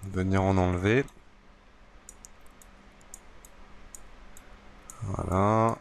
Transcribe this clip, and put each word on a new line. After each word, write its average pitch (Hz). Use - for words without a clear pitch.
venir 95
en 95
enlever. 92
Voilà. 101